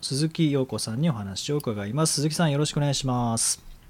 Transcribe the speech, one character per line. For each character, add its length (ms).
鈴 260
木 240
陽 140
子 120
さ 160
ん 60
に 100
お 40
話 380
を 40
伺 300
い 60
ま 140
す。 80
鈴 140
木 60
さ 100
ん、 80
よ 60
ろ 60
し 80
く 40
お 40
願 100
い 40
し 120
ま 320
す。 260